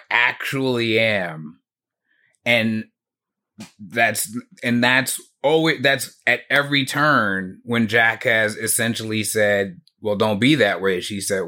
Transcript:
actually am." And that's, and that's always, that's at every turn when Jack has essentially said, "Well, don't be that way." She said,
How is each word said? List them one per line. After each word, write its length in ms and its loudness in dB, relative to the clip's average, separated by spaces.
actually 880 0
am." 600 -2
And 400 0
that's, 560 -2
and 200 0
that's 360 0
always, 380 2
that's 340 0
at 220 0
every 360 0
turn 800 0
when 240 0
Jack 360 2
has 320 2
essentially 680 -2
said, 580 0
"Well, 140 -2
don't 240 0
be 160 4
that 260 2
way." 200 0
She 200 -8
said, 260 -4